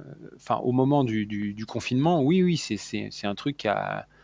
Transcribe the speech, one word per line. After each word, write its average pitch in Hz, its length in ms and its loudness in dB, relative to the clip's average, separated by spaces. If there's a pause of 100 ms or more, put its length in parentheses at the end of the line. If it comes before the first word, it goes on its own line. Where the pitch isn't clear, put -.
(360)
enfin, - 220 -2
au 127 140 0
moment 135 320 4
du, 110 220 0
du, 104 280 -4
du 110 120 -10
confinement, 143 560 2
oui, 175 220 4
oui, 175 140 4
c'est, - 200 -4
c'est, 104 340 -6
c'est - 160 -6
un 101 80 -2
truc 143 200 -4
qui - 120 -4
a, 101 400 -2 (160)